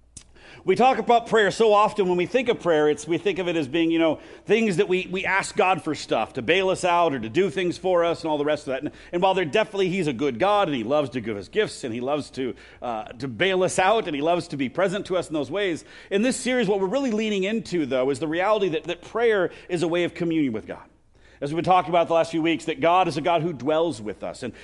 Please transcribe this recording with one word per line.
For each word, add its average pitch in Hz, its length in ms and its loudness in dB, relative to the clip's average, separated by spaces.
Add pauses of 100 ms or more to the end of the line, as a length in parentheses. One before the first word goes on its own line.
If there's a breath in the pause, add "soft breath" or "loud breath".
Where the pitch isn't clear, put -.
(640 loud breath)
we 185 120 2
talk 247 220 4
about 233 280 4
prayer 208 240 4
so 220 220 4
often. 202 340 4
When 180 100 2
we 175 100 0
think 240 220 0
of 208 120 -2
prayer, 151 280 2
it's, 147 160 0
we 160 140 -2
think 185 220 -2
of 180 80 -2
it 170 80 -2
as 156 100 -2
being, 165 240 0
you 165 80 2
know, 160 220 2 (260 loud breath)
things 214 300 2
that 196 100 2
we, 185 240 0
we 185 160 -4
ask 190 300 0
God 190 260 2
for 156 100 -4
stuff, 120 420 -2
to 127 80 -6
bail 190 260 2
us 185 160 -2
out 175 280 2
or 135 60 -4
to 113 100 -6
do 165 220 0
things 180 260 -4
for 180 280 2
us 170 160 0
and 160 100 -4
all 151 80 0
the 143 60 -2
rest 147 240 -2
of 131 40 -4
that. 135 120 -6
And, 143 80 -8 (180 loud breath)
and 175 100 -2
while 190 140 4
they're 185 100 2
definitely, 196 440 0
he's 180 180 0
a 151 60 0
good 123 260 -2
God, 202 300 2
and 143 80 -2
he 113 80 -4
loves 139 260 0
to 127 100 -6
give 107 160 -6
us 98 120 -10
gifts, - 340 -4
and 123 100 -6
he 120 80 -8
loves 139 300 -4
to, 123 240 -6 (260 loud breath)
uh, 113 260 -6
to 135 200 -12
bail 185 380 0
us 175 160 0
out, 214 260 2
and 165 80 -4
he 139 80 -4
loves 170 260 0
to 151 80 -8
be 135 120 -2
present 180 380 -2
to 185 100 -4
us 165 100 -2
in 151 80 -10
those 143 160 -4
ways. 185 340 -4 (260 loud breath)
In 202 120 2
this 247 140 0
series, 247 320 0
what 202 100 0
we're 190 80 0
really 254 240 -2
leaning 214 320 0
into, 185 420 -2
though, 131 260 0
is 131 100 -4
the 156 80 -4
reality 190 400 0
that, 156 160 -4
that 170 180 -8
prayer 214 480 0 (180 loud breath)
is 170 140 -2
a 170 60 0
way 175 160 0
of 165 100 -4
communion 160 380 0
with 107 160 -8
God. 80 160 -14 (560 soft breath)
As 143 100 -6
we've 160 60 -4
been 165 80 -2
talking 180 260 4
about 170 160 4
the 165 80 0
last 165 160 2
few 165 100 -2
weeks, 160 260 0
that 151 120 -4
God 170 300 4
is 143 80 -4
a 156 40 -2
God 165 220 2
who 175 100 -2
dwells 147 480 -2
with 104 220 -10
us 92 220 -10
and, 117 200 -10